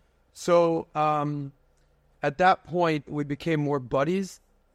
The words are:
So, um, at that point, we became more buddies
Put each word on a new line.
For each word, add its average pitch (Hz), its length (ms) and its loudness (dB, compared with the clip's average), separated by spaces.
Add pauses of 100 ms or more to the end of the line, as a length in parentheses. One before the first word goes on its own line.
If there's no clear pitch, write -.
(340)
So, 170 640 2
um, 147 560 -2 (720)
at 143 160 -2
that 180 240 4
point, 160 440 -2
we 147 160 -6
became 143 360 -2
more 143 200 0
buddies 147 600 -2 (360)